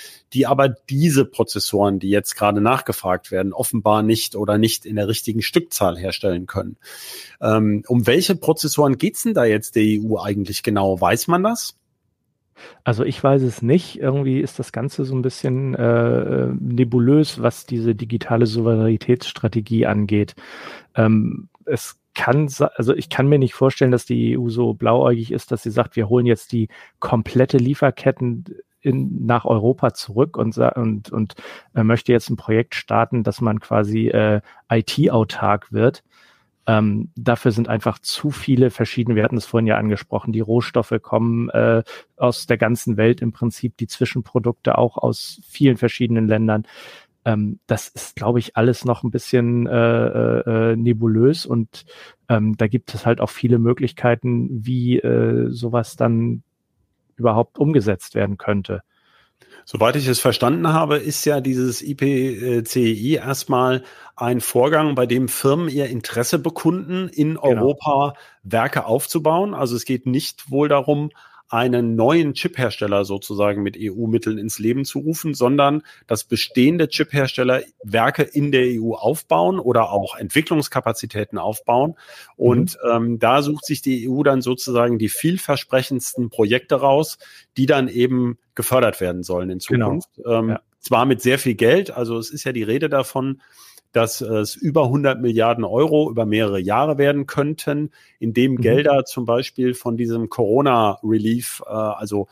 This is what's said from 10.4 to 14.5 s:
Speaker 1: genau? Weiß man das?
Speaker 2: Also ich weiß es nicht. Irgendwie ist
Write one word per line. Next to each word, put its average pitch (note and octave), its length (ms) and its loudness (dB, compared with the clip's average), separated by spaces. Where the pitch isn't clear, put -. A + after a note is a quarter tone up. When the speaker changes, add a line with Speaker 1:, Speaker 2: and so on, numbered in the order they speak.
Speaker 1:
genau? G2 380 0
Weiß F#2+ 280 0
man F3+ 160 2
das? A#3 340 -4
Speaker 2:
Also A#2 220 -2
ich - 180 -4
weiß C#3 200 4
es A#2+ 180 -2
nicht. D3 400 0
Irgendwie C3+ 400 0
ist - 180 -6